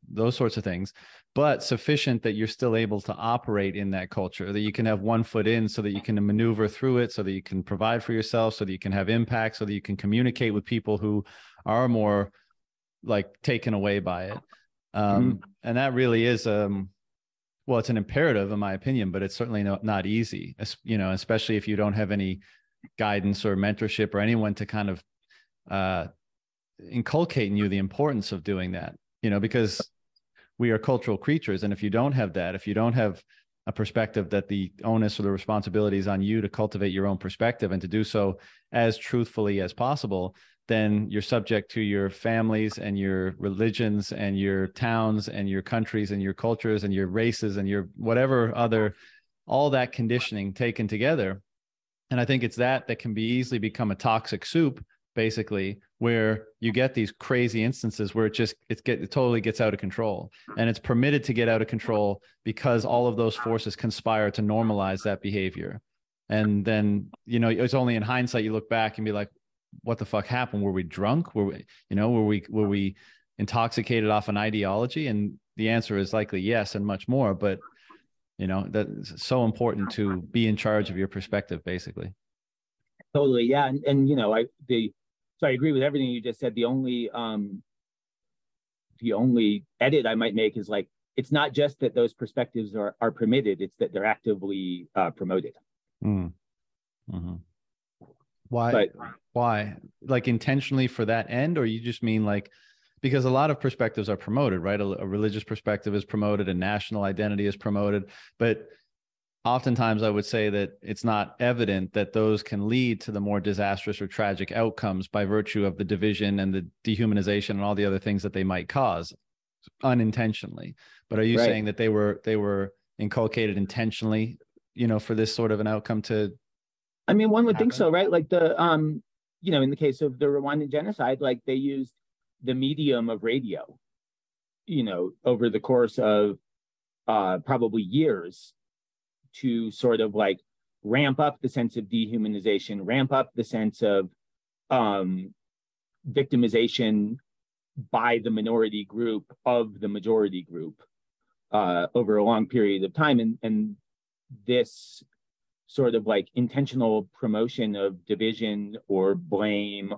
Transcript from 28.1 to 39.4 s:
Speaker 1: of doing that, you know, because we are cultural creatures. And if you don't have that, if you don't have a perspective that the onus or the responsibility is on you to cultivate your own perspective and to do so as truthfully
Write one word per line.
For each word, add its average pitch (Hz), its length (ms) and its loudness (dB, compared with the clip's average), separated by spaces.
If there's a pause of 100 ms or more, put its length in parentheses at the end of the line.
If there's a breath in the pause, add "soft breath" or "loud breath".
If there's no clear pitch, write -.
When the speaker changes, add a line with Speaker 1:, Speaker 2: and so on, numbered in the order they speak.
Speaker 1:
of 90 120 -8
doing 92 280 -4
that, 82 240 -10 (260)
you 113 100 0
know, 101 80 2
because 107 420 0 (800 soft breath)
we 120 120 2
are 110 60 2 (140)
cultural 120 260 0
creatures. 113 460 -2
And 101 100 0
if - 100 -8
you 104 60 0
don't 123 320 2
have 92 120 -2
that, 92 220 -4
if 95 120 -10
you 104 60 -2
don't 113 200 2
have 107 300 0 (440 soft breath)
a 107 40 -6
perspective 98 580 -2
that 98 180 -2
the 98 240 -4 (120)
onus 110 360 0
or 104 40 -2
the 101 80 0
responsibility 101 640 0
is 95 100 0
on 98 140 0
you 107 200 0
to 98 80 -2
cultivate 101 440 -2
your 95 140 0
own 98 100 0
perspective 107 540 -2
and 92 100 -2
to 92 60 -6
do 107 160 0
so 98 360 0 (320 loud breath)
as 117 260 2
truthfully 107 640 -2